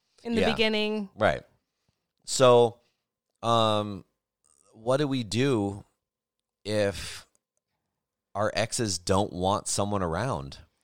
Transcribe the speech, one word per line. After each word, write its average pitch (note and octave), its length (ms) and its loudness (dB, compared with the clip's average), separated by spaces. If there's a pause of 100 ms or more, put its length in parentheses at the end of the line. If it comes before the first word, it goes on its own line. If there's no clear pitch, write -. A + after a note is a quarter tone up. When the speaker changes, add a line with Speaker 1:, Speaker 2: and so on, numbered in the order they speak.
(240)
Speaker 1:
in A#3 120 -6
the A3 60 2
Speaker 2:
Yeah. A3 100 2
Speaker 1:
beginning. G#3+ 640 -2
Speaker 2:
Right. E2 260 0 (840)
So, A#2+ 520 6 (640)
um, G#2+ 640 0 (680)
what A2+ 240 -2
do D3 100 -2
we C3+ 160 -4
do G#2 600 -2 (800)
if G2+ 640 -4 (1080)
our G#2 200 -2
exes G#2 440 -2
don't F#2+ 340 0
want F#2 340 -2
someone G2+ 360 -2
around, E2 540 -6 (260)